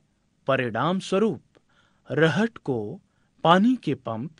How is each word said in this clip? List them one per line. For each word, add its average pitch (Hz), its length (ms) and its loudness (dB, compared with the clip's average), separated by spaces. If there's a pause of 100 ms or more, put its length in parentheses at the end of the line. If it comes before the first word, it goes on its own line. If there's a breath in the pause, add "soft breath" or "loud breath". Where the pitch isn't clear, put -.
(460)
परिणाम 127 520 0
स्वरूप 190 440 -2 (680)
रहट 156 480 0
को 120 420 -6 (440)
पानी 202 320 4
के 147 180 -4
पंप 120 460 -10